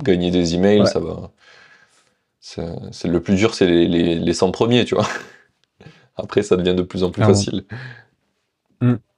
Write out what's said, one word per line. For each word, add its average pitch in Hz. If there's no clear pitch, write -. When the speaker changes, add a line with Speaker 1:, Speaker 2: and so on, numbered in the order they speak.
Speaker 1:
gagné 90
des 87
emails, 101
Speaker 2:
Ouais. 107
Speaker 1:
ça -
va. 85
C'est, -
c'est -
le 85
plus 101
dur, 104
c'est -
les, 85
les, 85
les 85
cent 92
premiers, 117
tu -
vois. 101
<laughs> -
Après, -
ça 95
devient 90
de 92
plus 90
en 92
plus 113
Speaker 2:
Clairement. 104
Speaker 1:
facile. 98
Speaker 2:
Mm. 123